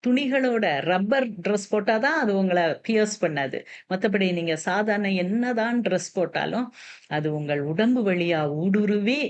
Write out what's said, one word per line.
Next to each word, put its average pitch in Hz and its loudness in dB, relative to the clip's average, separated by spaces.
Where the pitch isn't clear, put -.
துணிகளோட 254 2
ரப்பர் 214 2
டிரெஸ் 202 0
போட்டாதான் 220 2
அது 214 0
உங்களை 180 2
பியர்ஸ் 214 2
பண்ணாது. 143 -2
மத்தபடி 190 0
நீங்க 165 0
சாதாரண 202 0
என்னதான் 233 0
டிரெஸ் 175 -2
போட்டாலும் 180 -2
அது 151 0
உங்கள் 143 -2
உடம்பு 233 2
வழியா 170 2
ஊடுருவி 208 2